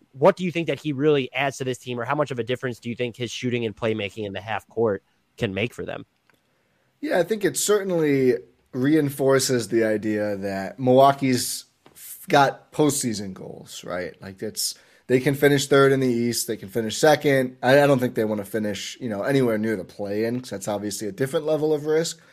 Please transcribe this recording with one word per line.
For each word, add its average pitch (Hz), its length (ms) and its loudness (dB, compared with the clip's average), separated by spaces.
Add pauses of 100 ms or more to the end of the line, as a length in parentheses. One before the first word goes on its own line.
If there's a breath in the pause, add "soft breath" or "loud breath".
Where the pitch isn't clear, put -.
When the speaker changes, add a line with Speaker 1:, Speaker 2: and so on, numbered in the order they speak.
(120)
Speaker 1:
what 147 240 4
do 180 80 -6
you 180 60 -2
think 165 180 -4
that 139 120 -2
he 151 140 -4
really 143 400 2
adds 135 240 -4
to 139 60 -6
this 127 120 -4
team, 123 240 -10
or 117 60 -6
how 139 80 -2
much 151 160 -2
of 131 80 -8
a 117 60 -2
difference 123 360 -6
do 120 80 -12
you 117 80 -6
think 120 180 -4
his 117 160 -8
shooting 120 360 -4
and 104 100 -6
playmaking 110 480 -4
in 98 80 -8
the 95 80 -10
half 104 280 -8
court 110 340 -2 (340)
can 101 180 -4
make 110 180 -4
for - 120 -10
them? 87 200 -10 (960)
Speaker 2:
Yeah, 294 200 -2
I - 20 2
think 196 220 -4
it 143 120 0
certainly 160 760 2 (380)
reinforces 135 960 2
the 113 160 2
idea 104 520 -2
that 98 440 -8
Milwaukee's 131 840 4 (280)
f-, - 340 -20
got 139 440 2
postseason 113 600 0
goals, - 500 -16
right? 90 360 -8
Like, 95 220 -14
it's, - 320 -6 (320 soft breath)
they 127 140 4
can 139 160 0
finish 143 320 4
third 139 240 6
in 135 80 2
the 131 80 2
East, 120 400 0
they 110 80 -4
can 101 120 -14
finish 110 280 -4
second. 143 640 2
I, 131 200 6
I 143 40 6
don't 139 140 4
think 123 140 -2
they 113 100 0
wanna 107 200 -2
finish, 104 560 -6
you 127 100 -6
know, 101 120 -4
anywhere 123 360 2
near 110 180 -2
the 90 80 -6
play-in, 107 560 -4
'cause 123 100 -14
that's 98 160 -10
obviously 104 420 -6
a 95 40 -8
different 135 320 -4
level 156 300 0
of 147 100 -4
risk. 156 340 -2 (140 soft breath)